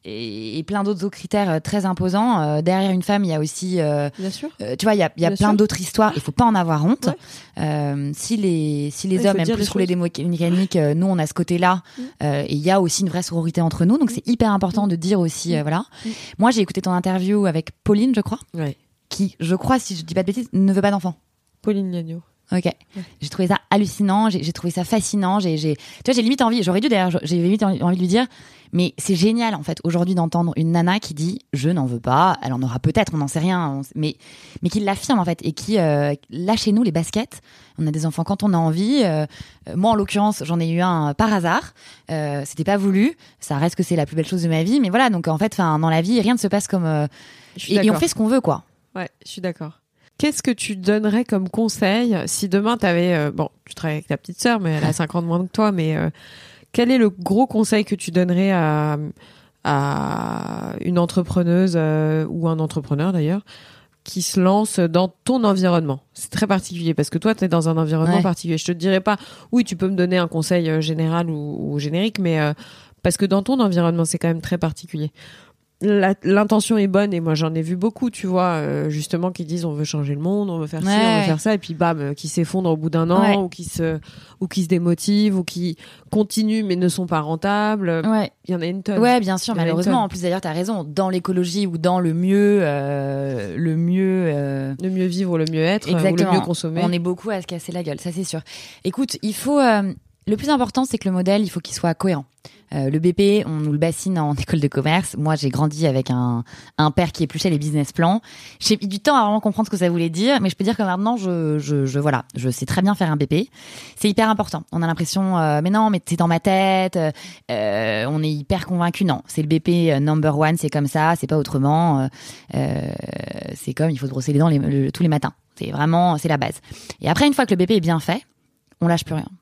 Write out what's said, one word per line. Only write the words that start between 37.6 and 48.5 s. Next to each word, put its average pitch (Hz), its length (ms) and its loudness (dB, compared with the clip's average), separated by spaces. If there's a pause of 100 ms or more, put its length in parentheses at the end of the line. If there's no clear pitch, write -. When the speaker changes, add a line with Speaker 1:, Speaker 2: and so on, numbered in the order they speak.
Speaker 1:
On 156 80 0
a - 20 0
des 156 160 -2
enfants 160 160 -2
quand 196 220 -2
on 202 80 4
a 175 60 4
envie. 185 440 2
Euh, 156 240 2 (420)
euh, - 60 -10
moi 190 160 2
en 226 60 4
l'occurrence, 202 500 0
j'en 170 140 -2
ai 165 100 0
eu 170 120 0
un 160 320 0
par 214 180 2
hasard. 180 420 -2 (380)
Euh, 147 320 -4
c'était - 180 -8
pas 196 140 2
voulu. 196 400 2 (240)
Ça - 180 -4
reste 170 160 2
que - 80 -2
c'est 175 140 0
la 147 100 0
plus - 80 -14
belle 156 120 -2
chose 180 180 -2
de 170 40 0
ma 160 140 2
vie, 220 160 2
mais 220 120 2
voilà. 240 200 2
Donc 175 160 -2
en 160 120 0
fait, 214 160 -2
enfin, 160 260 2
dans 165 100 2
la 160 100 2
vie, 220 200 2
rien 220 140 2
ne 233 40 -2
se - 100 -2
passe 202 200 -2
comme, 180 180 -2
euh, 151 220 0 (480)
Speaker 2:
Je 180 60 -14
suis - 100 -4
Speaker 1:
et, 208 60 2
et - 20 4
on 277 60 2
Speaker 2:
d'accord. 214 120 4
Speaker 1:
fait 339 100 2
ce - 60 -4
qu'on 220 140 0
veut, 254 120 4
quoi. 165 220 -2 (320)